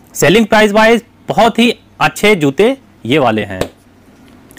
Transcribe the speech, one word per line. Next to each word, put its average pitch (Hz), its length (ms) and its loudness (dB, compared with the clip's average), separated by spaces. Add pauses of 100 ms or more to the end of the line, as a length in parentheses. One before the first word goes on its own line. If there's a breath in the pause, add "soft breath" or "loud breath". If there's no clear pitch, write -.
(160)
Selling 196 300 2
price 214 260 0
wise 220 300 2 (260)
बहुत 208 320 0
ही 226 140 0 (280)
अच्छे 208 340 0
जूते 147 300 0 (400)
ये 127 140 0
वाले 110 240 0
हैं। 95 160 -12 (1000)